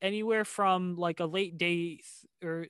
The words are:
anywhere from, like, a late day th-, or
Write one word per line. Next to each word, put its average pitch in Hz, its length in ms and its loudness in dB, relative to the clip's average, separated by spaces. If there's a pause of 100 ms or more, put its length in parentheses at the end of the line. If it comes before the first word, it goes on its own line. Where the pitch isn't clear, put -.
anywhere 214 420 2
from, 185 520 2
like, 170 220 0
a 170 60 0
late 170 320 -2
day 170 380 0
th-, - 300 -20 (180)
or 165 260 -4